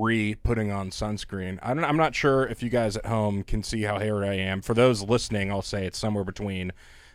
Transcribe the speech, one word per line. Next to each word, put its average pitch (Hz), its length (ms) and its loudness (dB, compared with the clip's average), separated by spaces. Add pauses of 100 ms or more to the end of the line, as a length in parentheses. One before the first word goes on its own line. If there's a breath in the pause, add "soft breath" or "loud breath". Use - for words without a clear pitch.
re-putting 110 720 0
on 98 180 -4
sunscreen. 98 720 -6
I'm, 143 220 -2
I'm 147 140 2
not 151 160 4
sure 135 320 4
if 113 160 -6
you 120 80 -2
guys 110 260 2
at 107 100 -8
home 107 360 0
can 107 200 -2
see 110 200 -4
how 104 160 0
hairy 104 300 0
I 101 60 0
am. 95 280 -2
For - 120 0
those 120 280 6
listening, 101 480 0
I'll 98 120 -2
say 98 240 -4
it's 90 120 -6
somewhere 104 260 -2
between 95 480 -6 (420 soft breath)